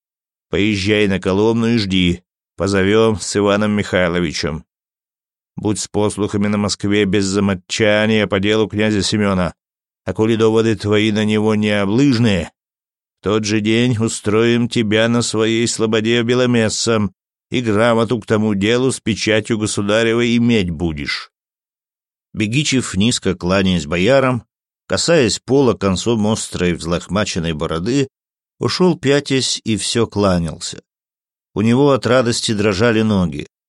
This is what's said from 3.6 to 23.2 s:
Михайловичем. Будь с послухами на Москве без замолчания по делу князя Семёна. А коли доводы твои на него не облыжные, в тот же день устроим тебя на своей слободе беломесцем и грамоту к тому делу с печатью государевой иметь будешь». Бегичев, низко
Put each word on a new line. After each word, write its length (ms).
Михайловичем. 920
Будь 240
с 80
послухами 600
на 100
Москве 480
без 180
замолчания 1000
по 120
делу 300
князя 320
Семёна. 540
А 60
коли 220
доводы 380
твои 380
на 140
него 280
не 140
облыжные, 800
в 40
тот 200
же 160
день 380
устроим 680
тебя 400
на 140
своей 480
слободе 540
беломесцем 920
и 100
грамоту 580
к 60
тому 300
делу 360
с 100
печатью 580
государевой 800
иметь 320
будешь». 600
Бегичев, 640
низко 400